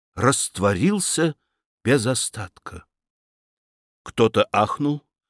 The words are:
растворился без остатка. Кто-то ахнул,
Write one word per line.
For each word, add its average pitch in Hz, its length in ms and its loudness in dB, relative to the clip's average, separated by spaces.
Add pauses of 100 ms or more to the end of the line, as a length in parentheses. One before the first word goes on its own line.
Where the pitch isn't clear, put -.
(160)
растворился 135 1200 0 (480)
без 120 220 2
остатка. - 800 -8 (1160)
Кто-то 110 480 2
ахнул, 143 520 0 (260)